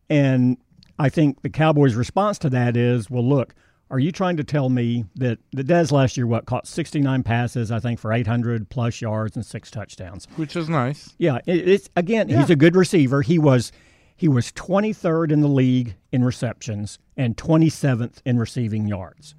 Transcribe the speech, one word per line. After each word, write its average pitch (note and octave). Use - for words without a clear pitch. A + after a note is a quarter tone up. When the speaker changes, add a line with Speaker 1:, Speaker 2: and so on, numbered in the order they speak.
Speaker 1:
and C3
I D3
think C#3+
the -
Cowboys' D3
response F#3+
to C#3+
that B2
is, A#2+
"Well, B2
look, C3+
are C3
you D3+
trying F3+
to D3
tell C3+
me A#2+
that, B2
that C3+
Dez E3+
last C3+
year, A#2+
what, A2+
caught -
sixty-nine C3+
passes, A#2
I A2+
think, A#2
for A2
eight A#2
hundred A#2
plus A#2
yards A2
and A#2
six -
touchdowns?" F#2+
Speaker 2:
Which D#3
is E3
nice. D3
Speaker 1:
Yeah, D3
it, E3+
it's, G3
again, F#3
Speaker 3:
Yeah. A2+
Speaker 1:
he's C#3
a F3
good E3
receiver. C#3+
He D#3+
was, C3+
he F3
was B2
twenty-third E3+
in D3+
the D3
league B2+
in B2+
receptions A2
and D3+
twenty-seventh D3
in B2
receiving A2
yards. F#2